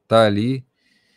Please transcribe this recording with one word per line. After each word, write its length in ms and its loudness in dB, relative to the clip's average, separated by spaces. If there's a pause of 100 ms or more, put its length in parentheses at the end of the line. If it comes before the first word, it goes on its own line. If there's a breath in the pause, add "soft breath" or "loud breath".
tá 160 4
ali. 400 -4 (520)